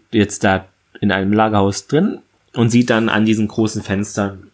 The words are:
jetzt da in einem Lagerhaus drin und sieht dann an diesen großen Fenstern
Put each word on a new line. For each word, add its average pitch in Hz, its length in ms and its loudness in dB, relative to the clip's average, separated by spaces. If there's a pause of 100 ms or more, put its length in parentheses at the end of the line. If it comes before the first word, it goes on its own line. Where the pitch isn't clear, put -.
(120)
jetzt 104 320 0
da 95 220 0 (340)
in 104 100 0
einem 95 220 0
Lagerhaus 107 560 0
drin 185 300 0 (360)
und 117 160 2
sieht 120 200 2
dann 113 180 0
an 107 160 0
diesen 110 240 0
großen 107 340 -2
Fenstern 98 720 -6